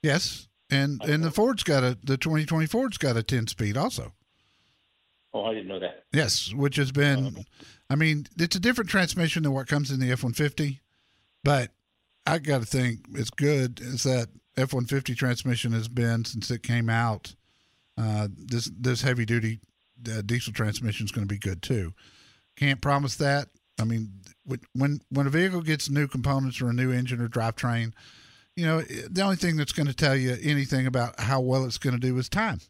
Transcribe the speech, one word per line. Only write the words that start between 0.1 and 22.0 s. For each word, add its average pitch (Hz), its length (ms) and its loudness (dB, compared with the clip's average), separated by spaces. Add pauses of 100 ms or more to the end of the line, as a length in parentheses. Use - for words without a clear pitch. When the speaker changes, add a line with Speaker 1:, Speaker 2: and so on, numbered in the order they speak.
Speaker 1:
and, 139 320 2
and 151 200 2
the 165 80 2
Ford's 220 320 2
got 139 200 4
a, 123 200 2
the 135 140 0
twenty 156 280 0
twenty 160 200 0
Ford's 226 320 0
got 123 200 2
a 113 60 0
ten-speed 113 540 -2
also. 139 360 -4 (1200)
Speaker 2:
Oh, 107 120 -2
I 113 80 -2
didn't 104 140 -6
know 95 120 -8
that. - 320 -8
Speaker 1:
Yes, 113 420 0
which 139 240 0
has 135 140 0
been, 139 340 2
Speaker 2:
Oh, - 20 -4
okay. - 180 -10 (440)
Speaker 1:
I 135 60 2
mean, 151 300 2 (120)
it's 170 180 0
a 185 40 -2
different 226 300 0
transmission 170 540 2
than 139 100 2
what 135 140 -4
comes 143 240 0
in 135 80 -2
the 127 120 2
F 127 120 0
one 120 100 0
fifty, 143 480 -2 (600)
but 139 280 2 (540)
I 156 140 2
gotta 135 260 0
think 123 480 0
it's 123 160 -4
good 135 500 0
as 123 240 -6
that 127 240 0 (300)
F 127 160 0
one 123 120 0
fifty 131 300 -2
transmission 123 560 0
has 113 160 0
been 117 380 0
since - 260 -6
it 117 100 -6
came 117 280 0
out. 113 460 0 (640)
Uh, 107 280 0 (100)
this, 120 400 -4
this 120 240 0
heavy-duty, 117 580 0 (540)
uh, 110 80 -4
diesel 113 320 -4
transmission 107 520 -2
is 101 60 -6
gonna 107 140 -2
be 98 140 -4
good, 95 240 -4
too. 98 300 -2 (600)